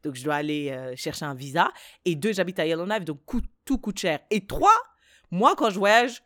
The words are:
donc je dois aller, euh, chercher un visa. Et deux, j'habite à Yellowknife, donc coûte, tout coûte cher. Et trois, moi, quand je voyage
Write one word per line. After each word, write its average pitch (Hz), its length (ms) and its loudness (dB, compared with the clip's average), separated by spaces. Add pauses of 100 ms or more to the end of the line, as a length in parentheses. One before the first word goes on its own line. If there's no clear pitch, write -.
donc 143 120 -8
je 123 80 -12
dois 147 120 -2
aller, 147 360 -2
euh, 131 240 -10
chercher 156 300 -8
un 139 100 -6
visa. 139 360 -2 (340)
Et 175 100 0
deux, 196 160 -2
j'habite 185 280 -2
à 160 60 0
Yellowknife, 180 380 -2
donc 151 220 -8
coûte, - 200 -4 (200)
tout 269 120 0
coûte - 220 -6
cher. 165 200 0 (120)
Et 208 140 0
trois, 392 300 4 (560)
moi, 233 260 4
quand 262 120 2
je 190 100 -4
voyage 226 460 4